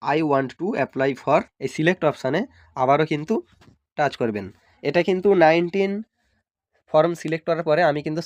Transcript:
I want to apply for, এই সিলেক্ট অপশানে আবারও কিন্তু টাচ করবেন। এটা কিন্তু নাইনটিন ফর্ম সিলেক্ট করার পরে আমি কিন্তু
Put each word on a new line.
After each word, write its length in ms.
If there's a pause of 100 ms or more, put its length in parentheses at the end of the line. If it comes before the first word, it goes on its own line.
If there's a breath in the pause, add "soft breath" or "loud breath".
(160)
I 20 (140)
want 180 (100)
to 60 (180)
apply 260 (120)
for, 180 (240)
এই 120
সিলেক্ট 340
অপশানে 300 (420 soft breath)
আবারও 300
কিন্তু 220 (640)
টাচ 220
করবেন। 260 (360 soft breath)
এটা 260
কিন্তু 200 (160)
নাইনটিন 480 (1000)
ফর্ম 300
সিলেক্ট 280
করার 200
পরে 120 (100)
আমি 160
কিন্তু 200